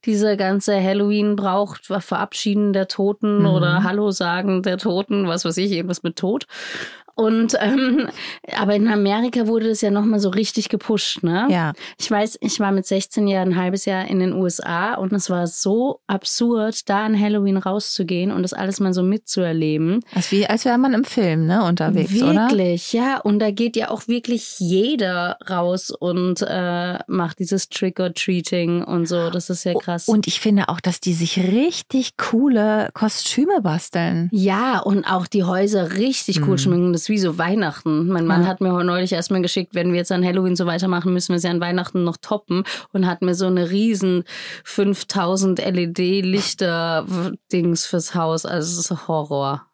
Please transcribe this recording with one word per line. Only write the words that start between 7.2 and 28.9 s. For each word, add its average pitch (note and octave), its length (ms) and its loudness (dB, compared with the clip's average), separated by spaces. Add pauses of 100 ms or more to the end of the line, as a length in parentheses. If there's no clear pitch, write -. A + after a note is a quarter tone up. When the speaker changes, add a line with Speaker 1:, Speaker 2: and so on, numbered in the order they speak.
Speaker 1:
ähm, B3+ 480 2 (480)
aber G3+ 200 2
in G#3 100 4
Amerika A3 600 2
wurde A3+ 220 2
das G#3+ 100 -2
ja G#3 100 2
nochmal G#3 300 2
so G3+ 80 0
richtig G3+ 400 -2
gepusht, - 560 -2
ne? F#3 260 2
Speaker 2:
Ja. E3 220 2 (260)
Speaker 1:
Ich - 100 -6
weiß, A3 320 0
ich - 200 -4
war G3+ 100 2
mit G3 160 0
sechzehn G3+ 400 0
Jahren F#3+ 280 2
ein F#3 60 2
halbes F#3 260 -2
Jahr F#3 200 -2
in F#3+ 140 0
den F#3 140 2
U F#3 120 0
S F3 140 -2
A F#3 340 -2
und F#3+ 180 -4
es G3+ 160 -2
war F3 200 -2
so A3+ 580 0
absurd, A3 840 -2
da G3+ 180 0
an G#3+ 140 2
Halloween G3+ 360 2
rauszugehen F#3+ 720 -2
und F3+ 140 -2
das F3+ 80 -4
alles F#3+ 260 -4
mal F#3+ 160 2
so F3+ 80 2
mitzuerleben. E3 960 0 (160)
Speaker 2:
Das F3+ 120 0
ist - 40 -8
wie, G3+ 160 4
als A3 180 -2
wäre A#3+ 140 4
man C4 160 4
im A#3 80 2
Film, E3 460 2
ne, G3 160 2
unterwegs, F3 580 2
oder? B3+ 280 4
Speaker 1:
Wirklich, F3+ 420 0
ja. B3+ 260 0
Und G#3 220 2
da A3 100 2
geht A3+ 240 -2
ja A3 160 -2
auch - 160 -6
wirklich A#3+ 540 -4
jeder F#3 800 0 (120)
raus F3+ 400 0
und, F3+ 520 -2
äh, F3+ 680 -2
macht F3 320 -2
dieses F#3 280 -2
Trick-or-Treating F3 1160 -2
und E3+ 240 -2